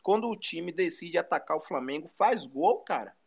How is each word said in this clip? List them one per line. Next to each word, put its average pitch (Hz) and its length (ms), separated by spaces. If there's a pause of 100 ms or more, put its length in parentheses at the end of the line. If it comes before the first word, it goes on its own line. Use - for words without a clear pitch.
Quando 220 280
o 214 60
time 170 360
decide 170 460
atacar 156 400
o 147 40
Flamengo, 143 460 (100)
faz 208 280
gol, 143 380
cara. 117 300 (140)